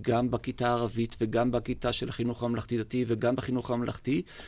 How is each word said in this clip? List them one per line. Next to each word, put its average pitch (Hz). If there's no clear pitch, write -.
גם 120
בכיתה 120
הערבית 117
וגם 117
בכיתה 120
של 123
החינוך 120
הממלכתי-דתי 117
וגם 120
בחינוך 127
הממלכתי, 120